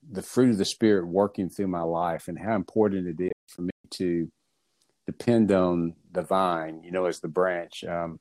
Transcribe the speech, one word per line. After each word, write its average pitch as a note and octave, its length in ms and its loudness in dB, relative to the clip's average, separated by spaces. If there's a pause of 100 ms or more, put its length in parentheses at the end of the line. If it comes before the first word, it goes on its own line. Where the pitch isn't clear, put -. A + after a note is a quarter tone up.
(120)
the F#2+ 100 -8
fruit B2 300 4
of G#2 60 2
the F#2+ 80 2
Spirit G2+ 420 2
working G2 420 0
through F#2+ 180 -4
my F2+ 160 -2
life E2+ 440 -2
and E2 120 -8
how G#2+ 160 -2
important G2 520 2
it E2+ 160 -4
is F2+ 80 -2 (160)
for - 160 -12
me F2+ 80 -4 (200)
to E2+ 400 -2 (760)
depend A2+ 440 2
on F2 440 2 (180)
the F2+ 100 -2
vine, E2 600 -2
you F2 80 -14
know, F#2 140 -2
as E2+ 160 -2
the F2 60 -8
branch. F2 580 -2
Um, E2+ 360 -6